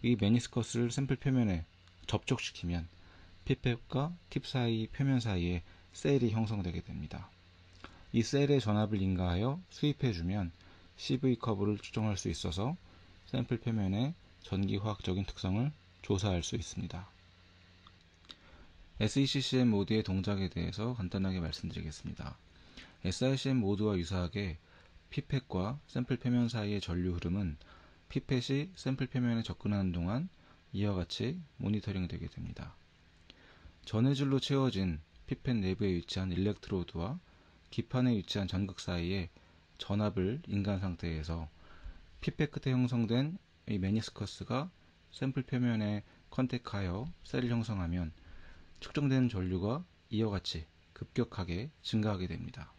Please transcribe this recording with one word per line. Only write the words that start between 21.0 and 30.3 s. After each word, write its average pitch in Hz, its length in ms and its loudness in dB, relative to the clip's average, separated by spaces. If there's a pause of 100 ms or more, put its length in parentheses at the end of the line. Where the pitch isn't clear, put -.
말씀드리겠습니다. 80 1000 -6 (680)
에스아이씨엠 131 520 2
모드와 104 400 4
유사하게 90 640 -2 (520)
피펫과 127 760 -2
샘플 127 300 -2
표면 123 320 2
사이의 104 320 -2
전류 90 340 0
흐름은 87 420 0 (520)
피펫이 139 680 -2
샘플 135 320 -2
표면에 120 360 0
접근하는 98 500 0
동안 101 360 0 (440)